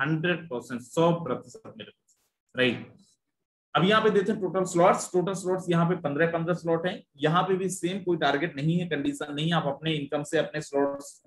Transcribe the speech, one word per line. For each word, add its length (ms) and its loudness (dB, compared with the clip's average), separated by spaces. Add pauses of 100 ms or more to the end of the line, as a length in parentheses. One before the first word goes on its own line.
हंड्रेड 480 -2
परसेंट, 340 -8
सौ 320 2
प्रतिशत 540 -8
मेरे 220 -18
दोस्त, 280 -20 (360)
राइट। 380 0 (840)
अब 100 4
यहाँ 180 6
पे 80 4
देखते 220 2
हैं 80 -4
टोटल 260 -2
स्लॉट्स। 460 4
टोटल 220 0
स्लॉट्स 360 -2
यहाँ 180 4
पे 100 0
पन्द्रह, 300 0
पन्द्रह 280 -2
स्लॉट 300 -2
हैं। 160 -6 (140)
यहाँ 260 2
पे 140 0
भी 140 -2
सेम 340 -4
कोई 140 0
टारगेट 380 0
नहीं 220 0
है, 100 -2
कंडीशन 460 -4
नहीं 120 -2
है, 80 0
आप 120 0
अपने 280 -4
इनकम 280 -4
से 160 -2
अपने 240 -2
स्लॉट्स 640 -4